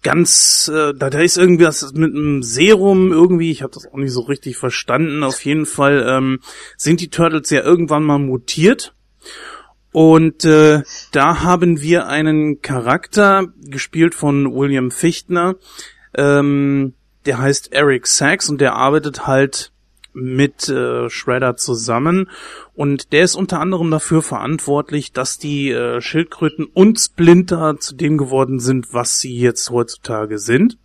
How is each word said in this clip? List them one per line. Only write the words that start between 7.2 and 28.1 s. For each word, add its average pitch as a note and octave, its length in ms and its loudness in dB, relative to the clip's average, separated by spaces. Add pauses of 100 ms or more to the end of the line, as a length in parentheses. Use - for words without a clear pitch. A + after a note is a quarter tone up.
ja C#3 120 2
irgendwann D#3 400 2
mal D3 160 0
mutiert. C#3+ 760 0 (1000)
Und, D#3+ 520 4
äh, D3+ 380 6 (300)
da D3 300 2
haben F3 380 2
wir E3 280 0
einen D3+ 540 -2
Charakter, F3+ 880 0 (100)
gespielt C#3+ 520 -2
von C#3 400 0
William C3+ 360 -2
Fichtner, F3 680 -2 (580)
ähm, C#3 800 0 (320)
der C3 120 -2
heißt C#3 340 -2
Eric C3+ 340 0
Sachs D#3 420 -2
und C#3+ 120 -4
der B2 140 2
arbeitet C#3 520 -2
halt C3+ 440 -2 (420)
mit, B2+ 560 -4
äh, B2 400 -2
Shredder B2+ 480 -2
zusammen. B2+ 720 -2 (460)
Und C#3+ 380 -4
der D3 100 4
ist F3+ 140 0
unter F3+ 240 -4
anderem F3 320 -2
dafür D#3 300 0
verantwortlich, C#3+ 880 -4
dass - 260 -6
die, C#3+ 320 -4
äh, A#2+ 300 -4
Schildkröten D#3+ 640 -4
und G#3 340 4
Splinter E3+ 800 2
zu - 160 -12
dem D3 240 -2